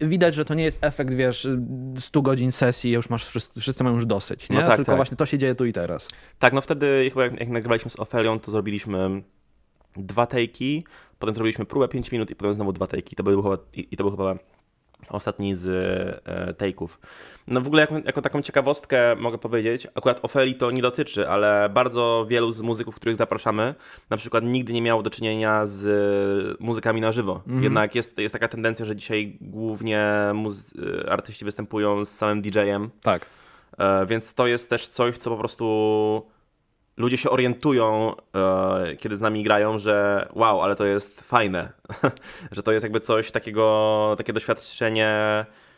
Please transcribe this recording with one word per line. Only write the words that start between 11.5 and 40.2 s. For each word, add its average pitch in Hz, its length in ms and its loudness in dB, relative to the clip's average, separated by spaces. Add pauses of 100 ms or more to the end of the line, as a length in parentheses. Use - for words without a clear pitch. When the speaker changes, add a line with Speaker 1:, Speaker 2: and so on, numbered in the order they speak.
Speaker 2:
próbę 127 240 0
pięć 123 240 -6
minut 113 180 -2
i - 60 -14
potem 101 180 0
znowu 101 180 -2
dwa 90 140 -4
take'i. - 280 -8
To - 80 -8
był 98 200 4
chyba, 98 140 0 (180)
i, - 160 -10
i - 60 -10
to - 80 -2
był 98 60 2
chyba 95 240 -4 (720)
ostatni 101 460 -4
z, 90 120 -8 (600)
e, 90 260 -8
take'ów. 95 360 -6 (580)
No 127 140 0
w 127 60 -6
ogóle 151 140 4
jaką, 151 220 2
jaką 135 200 -2
taką 147 200 -2
ciekawostkę 127 720 2
mogę 113 220 -4
powiedzieć, 117 560 0
akurat 123 280 2
Ofeli 131 320 2
to 123 160 0
nie 127 120 0
dotyczy, 123 460 0
ale 104 460 4
bardzo 117 540 2
wielu 120 240 2
z 110 100 -8
muzyków, 113 340 -4
których 117 200 -2
zapraszamy, 113 580 0 (360)
na 113 60 0
przykład 113 280 -2
nigdy 120 280 0
nie 117 100 0
miało 113 200 2
do 104 80 -2
czynienia 110 560 0
z 101 920 2
muzykami 113 400 0
na 110 120 2
żywo. 104 220 -2 (120)
Speaker 1:
Mhm. 131 160 0
Speaker 2:
Jednak 113 320 2
jest, 117 240 -4
jest 104 140 -2
taka 113 160 -2
tendencja, 113 360 -2
że 107 120 -6
dzisiaj 107 440 -4
głównie 107 680 -2 (240)
muzy-, 107 440 -6 (320)
artyści - 340 -4
występują 104 600 -2
z 101 40 -8
samym 107 340 -2
D 101 180 0
J-em. 101 300 0 (120)
Speaker 1:
Tak. 92 240 0 (520)
Speaker 2:
E, 98 280 2
więc 113 280 -4
to 123 120 2
jest 120 240 0
też - 180 -2
coś, 120 300 -2
co 120 120 -6
po 117 60 -4
prostu 113 300 -6 (1300)
ludzie 123 200 0
się 123 140 0
orientują, 120 840 2 (200)
e, 95 600 0
kiedy 107 200 -6
z 98 40 -8
nami 107 220 -2
grają, 104 360 4
że 101 560 2